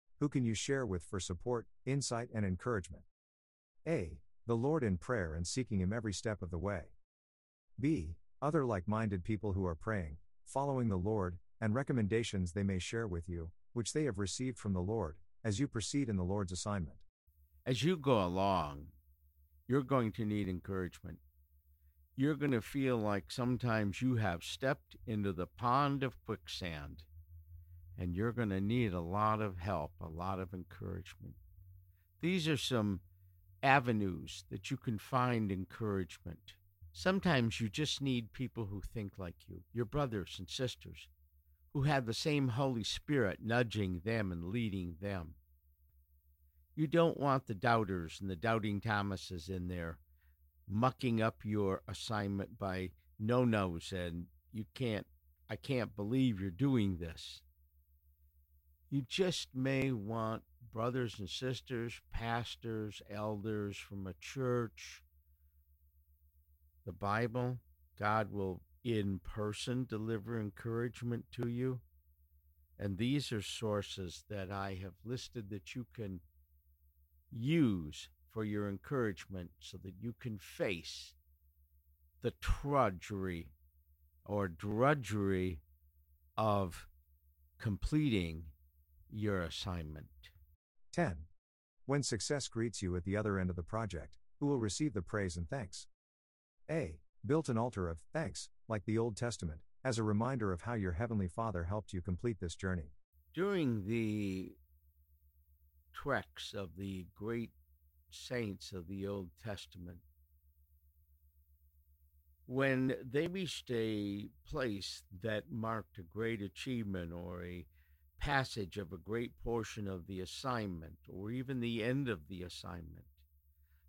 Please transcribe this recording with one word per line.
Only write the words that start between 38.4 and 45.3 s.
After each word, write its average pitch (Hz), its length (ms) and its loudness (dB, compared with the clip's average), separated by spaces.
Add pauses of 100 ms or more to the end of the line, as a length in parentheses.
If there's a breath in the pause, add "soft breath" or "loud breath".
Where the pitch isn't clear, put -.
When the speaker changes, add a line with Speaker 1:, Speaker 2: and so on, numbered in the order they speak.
Speaker 2:
who 98 160 -6
think - 360 -6
like 90 300 -8
you, 87 160 -12 (100)
your 117 120 0
brothers 110 520 -2
and 92 120 -8
sisters, - 580 -6 (640)
who 139 100 2
have 139 220 4
the 113 80 0
same 143 360 4
Holy 120 340 2
Spirit 107 580 2
nudging 104 600 2
them 107 300 0
and 85 180 -4
leading 95 520 0
them. 90 340 -4 (1400)